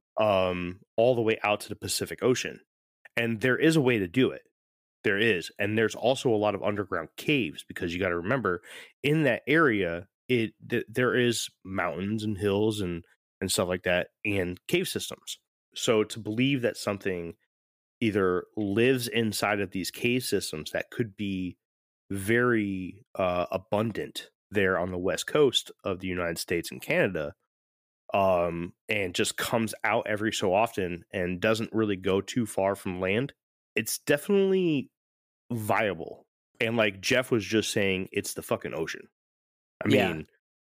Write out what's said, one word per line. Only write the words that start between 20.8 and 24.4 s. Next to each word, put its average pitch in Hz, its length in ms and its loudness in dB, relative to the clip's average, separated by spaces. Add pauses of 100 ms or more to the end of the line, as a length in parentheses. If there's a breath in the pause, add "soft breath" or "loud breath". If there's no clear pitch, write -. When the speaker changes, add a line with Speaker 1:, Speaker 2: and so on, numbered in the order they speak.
Speaker 1:
could 110 260 -4
be 92 400 -4 (540)
very, 101 920 0 (100)
uh, 90 360 0
abundant 101 800 -4 (200)